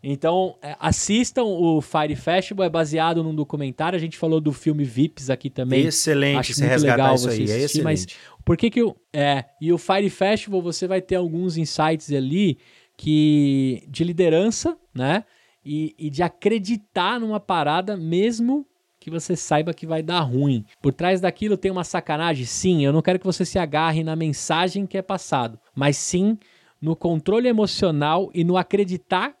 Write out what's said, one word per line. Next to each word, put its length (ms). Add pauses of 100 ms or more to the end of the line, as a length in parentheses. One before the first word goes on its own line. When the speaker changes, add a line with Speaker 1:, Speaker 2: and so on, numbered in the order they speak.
Speaker 1:
Então, 600
é, 180
assistam 600
o 400
Fire 340
Festival, 480
é 60
baseado 520
num 120
documentário. 640
A 20
gente 160
falou 240
do 100
filme 320
Vips 460
aqui 220
também. 340
Speaker 2:
Excelente 540
Speaker 1:
Acho 160
Speaker 2:
você 80
Speaker 1:
muito 100
Speaker 2:
resgatar 300
Speaker 1:
legal 140
Speaker 2:
isso 140
Speaker 1:
você 120
Speaker 2:
aí, 80
é 60
Speaker 1:
assistir, 260
mas 220
Speaker 2:
excelente. 120 (300)
Speaker 1:
por 100
que 140
que 120
o, 140 (160)
é, 320 (160)
e 140
o 20
Fire 320
Festival, 540
você 260
vai 140
ter 140
alguns 420
insights 520
ali 460 (400)
que, 920
de 140
liderança, 680 (200)
né? 300 (380)
E, 360
e 100
de 140
acreditar 1000
numa 180
parada 560
mesmo 720 (320)
que 120
você 260
saiba 380
que 120
vai 160
dar 180
ruim. 440 (160)
Por 140
trás 260
daquilo 340
tem 160
uma 140
sacanagem? 600
Sim, 360
eu 120
não 80
quero 160
que 80
você 180
se 140
agarre 440
na 140
mensagem 680
que 100
é 60
passado, 560 (160)
mas 240
sim 400 (420)
no 160
controle 520
emocional 840
e 100
no 140
acreditar 840